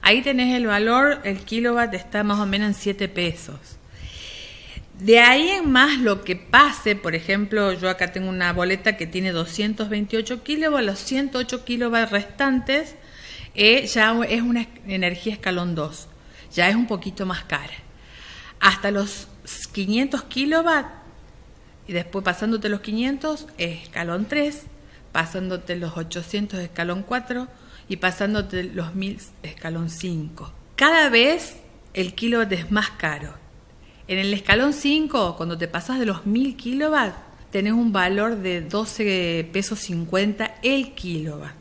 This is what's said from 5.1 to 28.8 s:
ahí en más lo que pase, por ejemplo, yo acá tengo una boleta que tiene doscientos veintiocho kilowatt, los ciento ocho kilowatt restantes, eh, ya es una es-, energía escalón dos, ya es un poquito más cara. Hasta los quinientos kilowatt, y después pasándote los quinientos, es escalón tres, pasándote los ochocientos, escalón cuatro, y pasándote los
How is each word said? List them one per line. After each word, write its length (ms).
ahí 300
en 200
más 300
lo 240
que 120
pase, 600
por 200
ejemplo, 580
yo 160
acá 220
tengo 180
una 220
boleta 460
que 100
tiene 240
doscientos 580
veintiocho 540
kilowatt, 400
los 160
ciento 400
ocho 240
kilowatt 480
restantes, 840
eh, 340
ya 300
es 140
una 200
es-, 60
energía 460
escalón 400
dos, 340
ya 140
es 80
un 100
poquito 400
más 200
cara. 280
Hasta 320
los 380
quinientos 520
kilowatt, 600
y 60
después 320
pasándote 420
los 140
quinientos, 680
es 260
escalón 440
tres, 360
pasándote 640
los 180
ochocientos, 640
escalón 480
cuatro, 400
y 80
pasándote 680
los 320